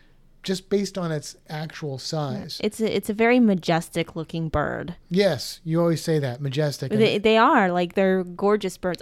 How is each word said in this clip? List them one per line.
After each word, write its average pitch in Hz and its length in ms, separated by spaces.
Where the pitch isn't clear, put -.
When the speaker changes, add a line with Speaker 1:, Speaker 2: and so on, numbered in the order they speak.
Speaker 1:
just 185 260
based 196 280
on 170 140
its 147 240
actual 156 480
size. 147 640
Speaker 2:
Yeah, 214 60
it's 214 120
a, 220 160
it's 196 140
a 214 40
very 233 280
majestic 170 720
looking 160 320
bird. 143 480
Speaker 1:
Yes, 175 560
you 160 160
always 170 200
say 160 180
that, 131 200
majestic. 143 540
And 214 80
Speaker 2:
They, 214 160
they 214 200
are, 233 340
like, 175 240
they're 190 280
gorgeous 196 540
birds. 175 240